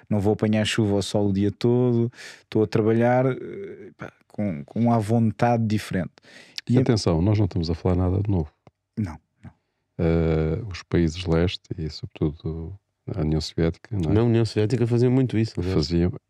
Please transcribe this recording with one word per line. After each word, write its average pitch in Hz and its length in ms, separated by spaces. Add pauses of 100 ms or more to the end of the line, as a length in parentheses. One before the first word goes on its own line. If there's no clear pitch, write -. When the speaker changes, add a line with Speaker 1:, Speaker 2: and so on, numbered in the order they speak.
Speaker 1:
não 104 120
vou 104 120
apanhar 107 340
chuva 101 280
ou 101 80
sol 104 260
o 101 40
dia 101 180
todo, 120 600 (320)
estou - 200
a 104 40
trabalhar, 117 600
eh, 98 680
pá, - 160 (160)
com, 87 360
com - 160
uma 117 180
vontade 113 680
diferente. 101 460 (560)
Speaker 2:
E 120 60
Speaker 1:
E 127 40
a - 20
Speaker 2:
atenção, 110 400
nós 104 180
não 107 80
estamos 85 240
a 85 40
falar 90 220
nada 90 260
de 104 80
novo. 85 200 (480)
Speaker 1:
Não, 87 200 (260)
não. - 60 (480)
Speaker 2:
Eh, 80 720
os - 120
países 85 440
leste 85 360 (140)
e 78 140
sobretudo 80 880 (360)
a - 60
União 78 200
Soviética, 82 580
não 80 120
é? 101 40
Speaker 3:
Na 107 80
União 117 220
Soviética 107 420
faziam 120 240
muito 127 260
isso, 110 220
aliás. 90 160
Speaker 2:
Faziam, 85 380 (180)